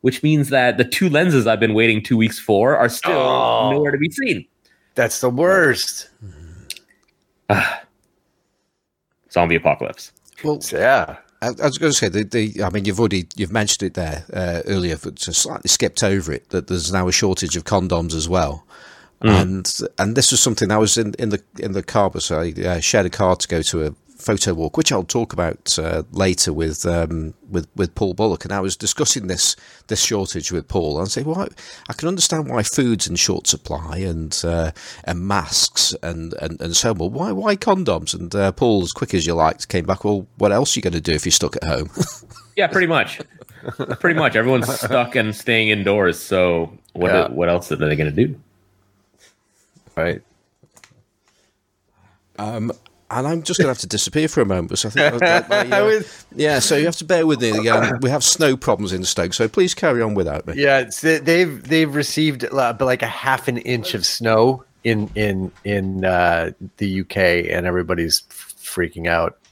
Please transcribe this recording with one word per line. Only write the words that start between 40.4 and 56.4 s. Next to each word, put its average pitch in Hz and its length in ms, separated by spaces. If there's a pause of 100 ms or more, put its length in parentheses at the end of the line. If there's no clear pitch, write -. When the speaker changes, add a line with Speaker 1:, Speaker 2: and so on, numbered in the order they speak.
Speaker 3:
else 123 220
are 127 40
you - 40
gonna 85 180
do 82 120
if 73 120
you're 85 60
stuck - 260
at - 80
home?" 76 300
<laughs> - 40 (560)
Speaker 1:
Yeah, 190 120
pretty 180 200
much. 147 320 (800)
Pretty 170 200
much. 131 160
Everyone's 120 440
stuck 123 360
and 107 200
staying 113 340
indoors, 101 500
so 87 520 (220)
what, 87 180
Speaker 2:
Yeah. 87 180
Speaker 1:
what 85 200
else 87 220
are 76 60
they 76 180
gonna 76 160
do? 123 280 (1600)
Speaker 2:
Right. 82 240 (2250)
Speaker 3:
Um, 110 340 (380)
and 127 180
I'm 165 160
just 180 160
gonna 139 100
have 123 100
to - 80
disappear 151 400
for 156 140
a 113 40
moment, 92 240
because - 160
I 110 40
think 131 300
that, 175 300
that, - 0
Speaker 2:
<laughs> 202 200
Speaker 3:
that, - 40
uh, - 20
Speaker 2:
I 202 60
was 214 440 (100)
Speaker 3:
yeah, 147 240